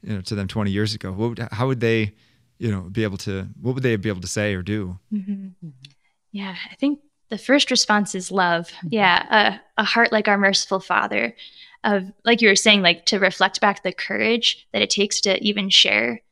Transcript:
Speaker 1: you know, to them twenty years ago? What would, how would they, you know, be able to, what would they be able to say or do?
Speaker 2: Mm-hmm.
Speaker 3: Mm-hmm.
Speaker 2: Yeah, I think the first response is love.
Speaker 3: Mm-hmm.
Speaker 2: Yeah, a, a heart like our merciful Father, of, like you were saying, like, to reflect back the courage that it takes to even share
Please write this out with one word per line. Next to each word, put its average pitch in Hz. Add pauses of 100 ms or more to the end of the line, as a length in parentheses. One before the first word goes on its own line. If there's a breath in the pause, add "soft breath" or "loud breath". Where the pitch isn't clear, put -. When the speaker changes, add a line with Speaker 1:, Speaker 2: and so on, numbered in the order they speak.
Speaker 1:
you 107
know, 95
to 95
them 101
twenty 104
years 104
ago? 98
What 107
would, 117
how 117
would 131
they, 113 (440)
you 110
know, 98
be 98
able 98
to, 95 (140)
what 123
would 131
they 117
be 107
able 92
to 92
say 104
or 90
do? 95 (160)
Speaker 2:
Mm-hmm. 202
Speaker 3:
Mm-hmm. 190 (640)
Speaker 2:
Yeah, 196 (160)
I -
think 285 (300)
the -
first 277
response 208
is 185
love. 175
Speaker 3:
Mm-hmm. -
Speaker 2:
Yeah, 208 (180)
a, 220
a -
heart 233
like 214
our 202
merciful 196
Father, - (500 loud breath)
of, 202 (200)
like 233
you 226
were 196
saying, 208
like, 175
to 202
reflect 190
back 202
the 185
courage -
that 208
it 202
takes 202
to 190
even 208
share 113 (100)